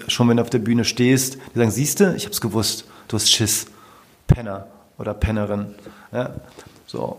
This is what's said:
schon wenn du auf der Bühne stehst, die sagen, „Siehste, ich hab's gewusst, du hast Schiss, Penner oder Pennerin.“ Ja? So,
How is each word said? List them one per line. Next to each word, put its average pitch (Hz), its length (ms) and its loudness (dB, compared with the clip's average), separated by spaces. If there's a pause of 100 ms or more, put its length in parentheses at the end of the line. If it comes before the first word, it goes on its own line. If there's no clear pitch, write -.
schon 120 220 2
wenn 117 80 4
du 117 80 2
auf - 60 -10
der 123 100 0
Bühne 117 240 2
stehst, 131 540 2 (160)
die 120 40 -2
sagen, 113 140 4
„Siehste, 147 440 2
ich - 100 -6
hab's - 140 -6
gewusst, 107 440 -2 (240)
du 110 80 -4
hast - 120 0
Schiss, - 380 0 (600)
Penner 98 400 0 (280)
oder 107 160 -6
Pennerin.“ 104 640 -2 (380)
Ja? 127 180 -4 (580)
So, - 300 -6